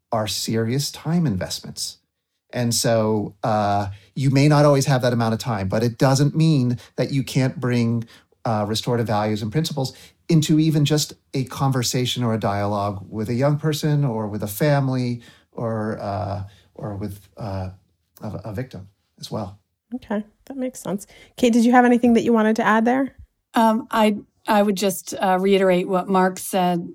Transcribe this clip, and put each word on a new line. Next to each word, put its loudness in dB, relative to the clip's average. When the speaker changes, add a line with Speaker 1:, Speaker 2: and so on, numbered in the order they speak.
Speaker 1:
are -2
serious -4
time -2
investments. -6
And -2
so, 0
uh, 0
you 0
may 4
not 6
always 4
have 2
that 2
amount 0
of -4
time, -4
but 0
it -2
doesn't 2
mean 2
that -2
you -2
can't -2
bring, 0
uh, -2
restorative -2
values -2
and -6
principles -4
into 4
even 2
just -2
a -2
conversation -2
or 0
a -2
dialogue -4
with -6
a -4
young 0
person -2
or -4
with -6
a -6
family -2
or, -6
uh, -6
or -10
with, -10
uh, -8
a, -12
a -10
victim -10
as -16
well. -8
Speaker 2:
Okay, -6
that 0
makes -4
sense. -6
Kate, 4
did 6
you 6
have 8
anything 6
that 6
you 2
wanted 4
to -2
add 2
there? 0
Speaker 3:
Um, 2
I, 2
I 4
would 2
just, -4
uh, 0
reiterate 4
what -2
Mark 2
said. -2